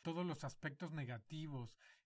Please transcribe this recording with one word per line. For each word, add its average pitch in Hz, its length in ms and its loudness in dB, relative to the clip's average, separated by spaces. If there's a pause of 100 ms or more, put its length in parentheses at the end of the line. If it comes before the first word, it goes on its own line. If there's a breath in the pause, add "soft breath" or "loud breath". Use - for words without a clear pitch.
todos 170 220 4
los 165 200 2
aspectos 147 480 -2
negativos. 135 840 -2 (300 loud breath)